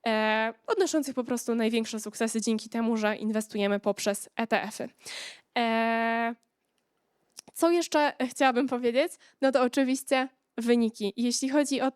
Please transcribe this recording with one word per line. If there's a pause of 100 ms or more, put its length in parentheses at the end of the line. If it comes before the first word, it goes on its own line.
e, (120)
odnoszących
po
prostu
największe
sukcesy
dzięki
temu,
że
inwestujemy
poprzez
E
T
F-y. (720)
E, (1200)
co
jeszcze (180)
chciałabym
powiedzieć? (280)
No
to
oczywiście (300)
wyniki.
Jeśli
chodzi
o